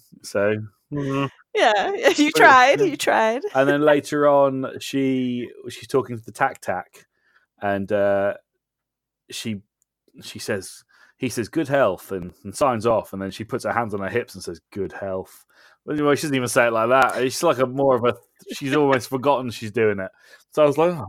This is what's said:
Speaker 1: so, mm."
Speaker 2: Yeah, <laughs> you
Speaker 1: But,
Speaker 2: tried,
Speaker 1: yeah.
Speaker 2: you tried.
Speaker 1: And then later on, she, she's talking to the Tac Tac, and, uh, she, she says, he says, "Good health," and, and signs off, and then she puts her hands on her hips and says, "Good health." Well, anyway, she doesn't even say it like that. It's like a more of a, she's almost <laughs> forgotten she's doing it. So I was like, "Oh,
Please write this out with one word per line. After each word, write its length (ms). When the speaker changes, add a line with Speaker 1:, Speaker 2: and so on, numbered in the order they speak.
Speaker 1:
so, 340
mm." 380
Speaker 2:
Yeah, 380
<laughs> 240
you 160
Speaker 1:
But, 60
Speaker 2:
tried, 420
Speaker 1:
yeah. 60
Speaker 2:
you 100
tried. 460
Speaker 1:
And 140
then 140
later 440
on, 540
she, 680
she's 200
talking 300
to 60
the 80
Tac 280
Tac, 460
and, 320
uh, 420
she, 300
she 160
says, 460
he 120
says, 200
"Good 200
health," 440
and, 200
and 100
signs 320
off, 260
and 80
then 120
she 120
puts 200
her 80
hands 220
on 60
her 80
hips 280
and 80
says, 160
"Good 200
health." 520
Well, 120
anyway, 200
she 60
doesn't 140
even 120
say 200
it 40
like 180
that. 320
It's 200
like 160
a 80
more 300
of 80
a, 120
she's 220
almost 340
<laughs> 0
forgotten 400
she's 220
doing 280
it. 100
So 100
I 40
was 120
like, 140
"Oh, 160